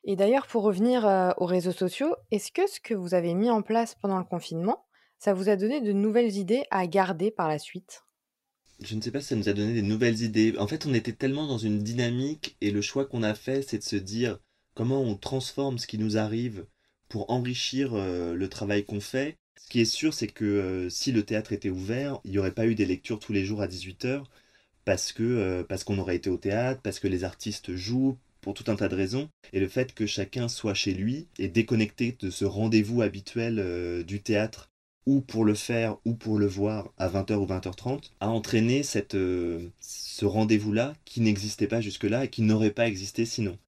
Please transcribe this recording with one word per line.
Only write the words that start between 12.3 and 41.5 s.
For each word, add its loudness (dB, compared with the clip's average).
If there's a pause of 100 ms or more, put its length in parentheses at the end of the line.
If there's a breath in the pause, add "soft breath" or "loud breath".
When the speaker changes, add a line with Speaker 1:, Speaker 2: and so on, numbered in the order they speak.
Speaker 2:
et 2
le 0
choix -2
qu'on -4
a 0
fait, -4
c'est -4
de -6
se -4
dire -4 (360)
comment 0
on 0
transforme -4
ce -8
qui -8
nous 0
arrive -2 (460)
pour -6
enrichir, -2
euh, -2
le -2
travail -2
qu'on -4
fait. -4 (200)
Ce -20
qui 2
est 8
sûr, 0
c'est -4
que, -6
euh, 0
si -2
le 4
théâtre -2
était -4
ouvert, -4
il -8
n'y 2
aurait 0
pas 2
eu 4
des 2
lectures -2
tous -8
les 2
jours -2
à -2
dix-huit -12
heures -2 (560 soft breath)
parce 0
que, -4
euh, 0
parce -6
qu'on 0
aurait 0
été -2
au 0
théâtre, -2
parce -6
que -4
les 0
artistes -8
jouent, 0 (220)
pour -6
tout -12
un 2
tas 0
de 0
raisons. -2 (240 loud breath)
Et 0
le 2
fait -2
que -2
chacun -4
soit -4
chez 0
lui -2 (100)
et -2
déconnecté 0
de -6
ce -4
rendez-vous 2
habituel, -2
euh, -4
du -6
théâtre, -2 (340)
ou 4
pour 0
le 6
faire, -2
ou 0
pour 0
le 4
voir -2
à 0
vingt 0
heures 2
ou 0
vingt -2
heures -6
trente, -6
a 0
entraîné 2
cette, -2
euh, -2 (120)
ce -10
rendez-vous-là 2 (100)
qui -6
n'existait 2